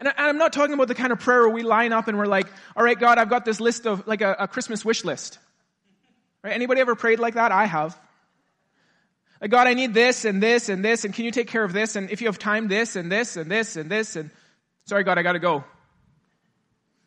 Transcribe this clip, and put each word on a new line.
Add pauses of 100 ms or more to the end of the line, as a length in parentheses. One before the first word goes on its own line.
And
I,
I'm
not
talking
about
the
kind
of
prayer
where
we
line
up
and
we're
like, (280)
"All
right,
God,
I've
got
this
list
of,
like
a,
a
Christmas
wish
list." (1040)
Right?
Anybody
ever
prayed
like
that?
I
have. (1400)
Like,
"God,
I
need
this
and
this
and
this,
and
can
you
take
care
of
this?
And
if
you
have
time,
this
and
this
and
this
and
this,
and (540)
sorry,
God,
I
gotta
go." (1400)